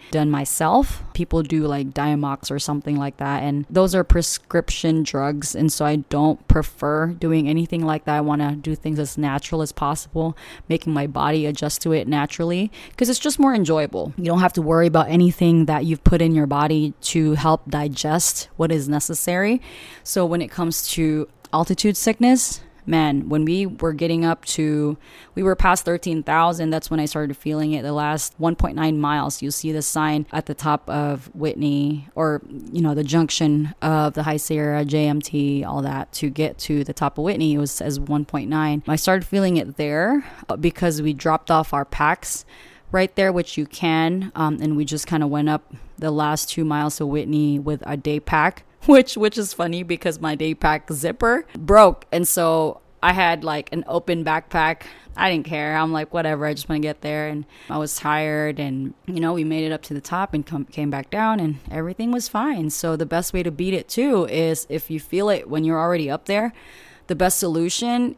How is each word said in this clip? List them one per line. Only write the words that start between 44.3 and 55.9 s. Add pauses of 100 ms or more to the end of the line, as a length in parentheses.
um,
and
we
just
kinda
went
up (240)
the
last
two
miles
of
Whitney
with
a
day
pack, (100)
<laughs>
which,
which
is
funny
because
my
day
pack
zipper (140)
broke,
and
so (220)
I
had,
like,
an
open
backpack. (340)
I
didn't
care.
I'm